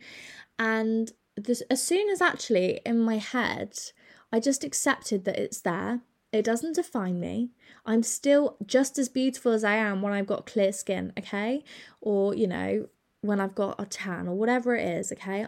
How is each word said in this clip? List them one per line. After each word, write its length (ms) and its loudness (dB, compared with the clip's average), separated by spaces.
and 540 0
this, 340 -2
as 120 2
soon 280 2
as 100 0
actually 640 2
in 140 2
my 180 2
head, 640 -2
I 100 2
just 220 2
accepted 600 -2
that 140 -2
it's 240 -6
there. 380 -2
It 120 2
doesn't 320 -2
define 420 -2
me. 340 -4
I'm 160 4
still 640 4
just 320 2
as 100 2
beautiful 440 0
as 120 2
I 120 4
am 260 0
when 100 0
I've 140 0
got 180 -2
clear 260 2
skin, 480 -4
okay? 460 -4
Or, 320 2
you 120 2
know, 420 -2
when 160 2
I've 160 -2
got 240 -2
a 60 -6
tan 440 -6
or 60 -2
whatever 400 2
it 120 0
is, 260 -4
okay? 360 -6